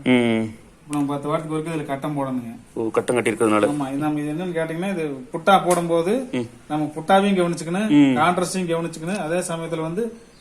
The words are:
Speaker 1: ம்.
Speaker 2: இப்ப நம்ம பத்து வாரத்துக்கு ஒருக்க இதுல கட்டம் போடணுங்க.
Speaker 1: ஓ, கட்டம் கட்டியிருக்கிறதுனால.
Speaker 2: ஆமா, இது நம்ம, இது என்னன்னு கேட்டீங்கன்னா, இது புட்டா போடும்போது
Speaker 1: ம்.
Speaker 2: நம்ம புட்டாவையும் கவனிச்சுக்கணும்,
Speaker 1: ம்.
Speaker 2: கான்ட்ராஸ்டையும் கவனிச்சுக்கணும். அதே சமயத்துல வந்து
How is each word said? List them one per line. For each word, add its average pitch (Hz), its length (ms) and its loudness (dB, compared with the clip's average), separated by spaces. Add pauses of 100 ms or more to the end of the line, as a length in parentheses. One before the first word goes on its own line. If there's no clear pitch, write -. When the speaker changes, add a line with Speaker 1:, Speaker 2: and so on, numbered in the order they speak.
Speaker 1:
ம். 120 380 4
Speaker 2:
இப்ப 113 560 -8
நம்ம 143 140 -2
பத்து 143 160 -4
வாரத்துக்கு 156 280 -2
ஒருக்க 160 200 -4
இதுல 147 100 -6
கட்டம் 143 320 -6
போடணுங்க. 127 360 -4 (200)
Speaker 1:
ஓ, 113 160 -4
கட்டம் 120 260 0
கட்டியிருக்கிறதுனால. 107 500 2
Speaker 2:
ஆமா, 143 220 -2
இது 139 80 -4
நம்ம, 151 240 -2
இது 151 120 -4
என்னன்னு 175 260 -6
கேட்டீங்கன்னா, 160 320 -4
இது 147 420 -6
புட்டா 185 320 4
போடும்போது 175 680 2
Speaker 1:
ம். 123 140 -2 (220)
Speaker 2:
நம்ம 151 260 -2
புட்டாவையும் 196 440 4
கவனிச்சுக்கணும், 170 500 0
Speaker 1:
ம். 143 280 6
Speaker 2:
கான்ட்ராஸ்டையும் 175 560 2
கவனிச்சுக்கணும். 165 460 -4
அதே 165 200 -2
சமயத்துல 165 420 -4
வந்து 185 320 -4 (280)